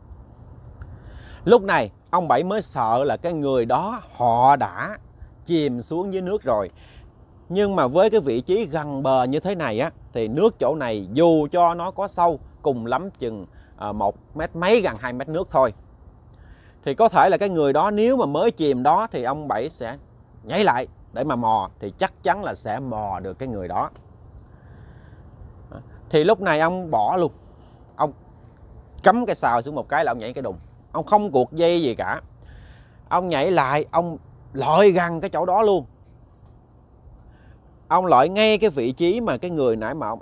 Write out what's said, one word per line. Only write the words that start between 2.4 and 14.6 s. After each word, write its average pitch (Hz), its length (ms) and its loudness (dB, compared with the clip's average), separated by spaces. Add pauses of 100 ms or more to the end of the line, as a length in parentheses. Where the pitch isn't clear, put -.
mới 151 180 -4
sợ 120 420 -2
là 147 140 0
cái 175 160 -6
người 139 320 0
đó 175 360 -2 (100)
họ 123 440 4
đã 117 420 -4 (480)
chìm 147 360 -2
xuống 180 320 -6
dưới 190 80 -4
nước 185 220 -4
rồi. 107 260 0 (800)
Nhưng 196 260 0
mà 151 120 2
với 180 220 4
cái 220 100 2
vị 131 220 -2
trí 202 240 -2
gần 147 380 -6
bờ 131 200 2
như 135 160 -2
thế 190 160 -4
này 123 240 -4
á, 214 120 -2 (220)
thì 113 140 -2
nước 165 320 0
chỗ 139 160 0
này 113 380 -4
dù 156 380 4
cho 175 220 4
nó 175 180 -8
có 196 160 -6
sâu, 175 320 0 (220)
cùng 123 240 -2
lắm 131 240 -4 (100)
chừng, 110 260 -8 (320)
à, 104 140 -8
một 101 240 -2 (200)
mét 160 200 -8
mấy, 190 260 2